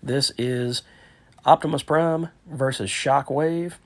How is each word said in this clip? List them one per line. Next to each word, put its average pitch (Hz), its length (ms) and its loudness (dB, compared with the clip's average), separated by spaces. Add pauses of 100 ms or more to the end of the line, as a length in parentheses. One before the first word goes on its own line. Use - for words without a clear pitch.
This 135 320 -2
is 123 460 -4 (640)
Optimus 147 400 4
Prime 165 460 0 (140)
versus 131 460 -4
Shockwave. 156 840 0 (120)